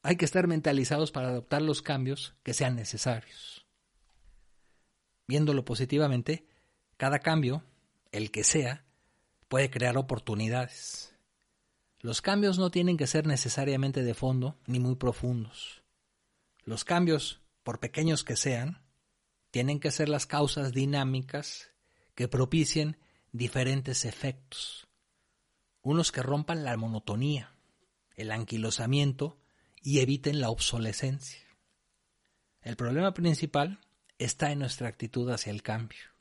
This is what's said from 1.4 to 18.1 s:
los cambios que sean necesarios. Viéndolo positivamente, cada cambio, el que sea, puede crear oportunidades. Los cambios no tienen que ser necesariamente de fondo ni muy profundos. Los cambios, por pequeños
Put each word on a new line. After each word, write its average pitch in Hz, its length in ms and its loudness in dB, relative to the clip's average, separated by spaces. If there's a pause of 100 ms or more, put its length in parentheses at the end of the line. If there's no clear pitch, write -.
los 156 180 0
cambios 135 600 -4
que 120 100 -4
sean 127 220 0
necesarios. - 920 -6 (1600)
Viéndolo 143 380 2
positivamente, 131 840 0 (500)
cada 139 220 2
cambio, 156 440 2 (480)
el 107 180 -4
que 104 140 -4
sea, 139 420 2 (600)
puede 131 240 2
crear 123 260 0
oportunidades. 117 1160 -4 (840)
Los 117 220 -4
cambios 196 380 4
no 185 100 4
tienen 175 280 4
que 147 100 2
ser 151 180 2
necesariamente 135 760 2
de 120 100 2
fondo 131 540 0
ni 123 120 0
muy 123 160 2
profundos. 123 840 -4 (840)
Los 113 200 -6
cambios, 170 580 2 (220)
por - 160 -6
pequeños 156 440 0